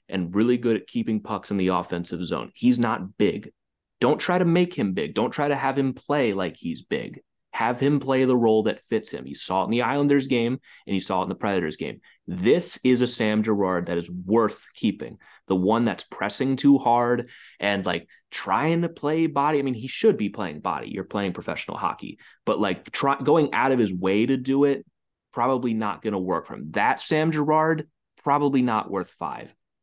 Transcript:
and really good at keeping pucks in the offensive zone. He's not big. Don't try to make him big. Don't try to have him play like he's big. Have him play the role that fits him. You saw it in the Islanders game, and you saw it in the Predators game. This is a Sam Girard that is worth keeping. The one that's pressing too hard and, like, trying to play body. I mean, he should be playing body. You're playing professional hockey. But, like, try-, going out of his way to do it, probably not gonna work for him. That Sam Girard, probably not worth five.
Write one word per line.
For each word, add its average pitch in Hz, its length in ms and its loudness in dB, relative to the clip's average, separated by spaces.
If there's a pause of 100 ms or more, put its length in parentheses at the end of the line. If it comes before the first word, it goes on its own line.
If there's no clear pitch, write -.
and 92 260 -4
really 117 240 2
good 117 180 0
at 95 120 -6
keeping 110 340 -2
pucks 104 280 -8
in 101 80 -2
the 92 120 2
offensive 87 540 -4
zone. 80 300 -6
He's 123 240 2
not 110 400 -2
big. - 340 0 (480)
Don't - 200 4
try 180 180 0
to 180 80 2
make 175 300 2
him 101 180 0
big. 76 220 -4
Don't - 160 0
try 147 160 -2
to 143 80 0
have 135 200 -2
him 135 200 0
play 135 380 0
like 92 220 -4
he's - 280 -8
big. - 380 -8 (300)
Have 123 280 -2
him 143 200 2
play 131 260 2
the 127 120 4
role 110 260 4
that 107 180 -2
fits - 280 -4
him. 65 160 -10
You 71 80 -12
saw - 280 -2
it - 40 -2
in 113 60 -4
the 120 100 0
Islanders 139 460 2
game, 123 320 0 (260)
and - 80 -4
you 95 60 0
saw 92 220 -2
it - 20 -4
in 87 60 -4
the 92 60 -6
Predators 92 420 -2
game. 64 240 -10 (260)
This 107 560 2
is 127 180 4
a 123 60 4
Sam 107 340 0
Girard 95 460 0
that 87 100 -2
is 87 140 -6
worth 101 640 0
keeping. 92 420 -4 (300)
The 95 80 0
one 104 280 2
that's 104 200 -2
pressing 127 540 -4
too 139 200 6
hard 120 540 2 (280)
and, 101 240 0
like, 87 240 -2 (220)
trying 156 540 0
to 165 60 -2
play 160 360 -2
body. 147 320 0
I 139 60 0
mean, 131 100 -2
he 113 140 -8
should 185 300 2
be 104 120 -2
playing 82 300 -8
body. 73 300 -6
You're 95 140 -6
playing 98 300 -4
professional 85 440 -8
hockey. - 420 -8 (260)
But, 90 140 0
like, 95 320 -4
try-, 139 320 0
going 147 300 4
out 127 180 2
of 127 80 2
his 101 120 2
way 95 360 2
to 135 100 2
do 135 280 2
it, 139 200 0 (480)
probably 123 400 0
not 107 300 -4
gonna 104 160 -2
work 90 260 -2
for - 80 -14
him. 73 180 -12
That 104 280 2
Sam 156 320 0
Girard, 156 560 2 (360)
probably 143 380 2
not 113 300 0
worth 95 180 -4
five. 65 460 -12 (280)